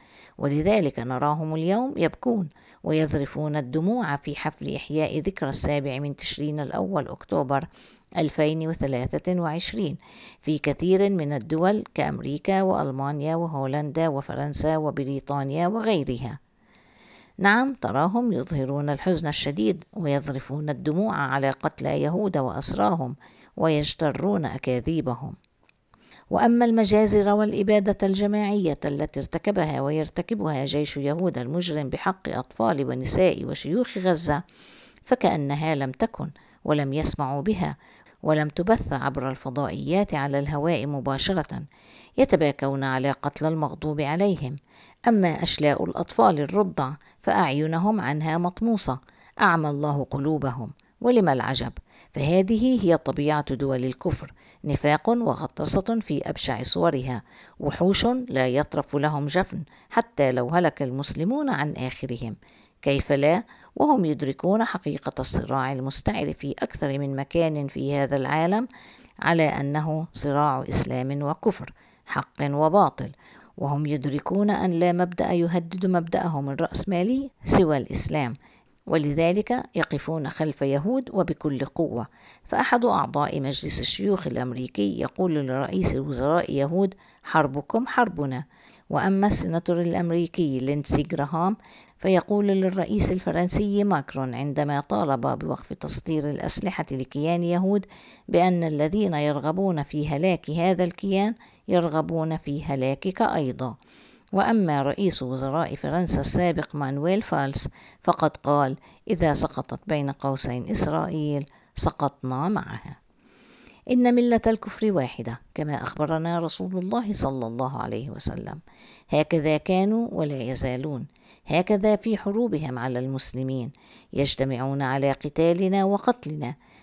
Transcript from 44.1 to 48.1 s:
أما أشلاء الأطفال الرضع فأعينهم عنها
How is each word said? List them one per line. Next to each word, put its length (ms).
أما 360
أشلاء 400
الأطفال 560
الرضع 540
فأعينهم 800
عنها 360